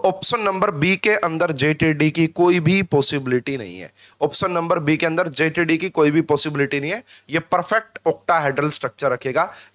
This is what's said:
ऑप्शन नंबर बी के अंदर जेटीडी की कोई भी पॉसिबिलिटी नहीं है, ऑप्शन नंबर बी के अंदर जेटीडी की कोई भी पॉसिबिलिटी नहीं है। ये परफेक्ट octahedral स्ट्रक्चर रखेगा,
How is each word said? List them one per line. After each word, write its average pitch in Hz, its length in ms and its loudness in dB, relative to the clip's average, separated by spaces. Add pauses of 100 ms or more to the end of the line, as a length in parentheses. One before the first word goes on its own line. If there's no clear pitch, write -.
ऑप्शन 190 340 0
नंबर 196 320 0
बी 165 240 0
के 208 200 0
अंदर 160 380 0
जेटीडी 151 560 2
की 160 160 2
कोई 175 340 4
भी 185 240 2
पॉसिबिलिटी 135 720 0
नहीं 92 220 -12
है, 87 140 -16 (280)
ऑप्शन 156 300 0
नंबर 170 280 0
बी 156 180 0
के 165 100 -2
अंदर 165 240 0
जेटीडी 160 460 0
की 175 140 -6
कोई 151 200 2
भी 156 120 2
पॉसिबिलिटी 147 580 0
नहीं 147 100 -6
है। 226 120 -8 (280)
ये 151 80 -2 (100)
परफेक्ट 185 500 -2 (100)
octahedral 147 600 0
स्ट्रक्चर 135 420 -4
रखेगा, 131 400 -2 (220)